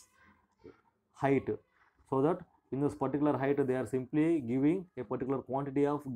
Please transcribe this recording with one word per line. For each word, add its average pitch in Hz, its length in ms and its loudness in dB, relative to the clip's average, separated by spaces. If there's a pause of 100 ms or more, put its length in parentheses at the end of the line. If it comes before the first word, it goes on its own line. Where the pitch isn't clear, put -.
(1120)
height, 139 340 2 (640)
so 131 120 2
that 170 180 2 (320)
in 131 100 -4
this 143 120 0
particular 139 440 0
height 139 280 2
they 127 100 0
are 127 120 -2
simply 151 540 0
giving 139 440 2 (120)
a 127 60 -6
particular 131 380 -4
quantity 139 440 -2
of 143 180 0 (120)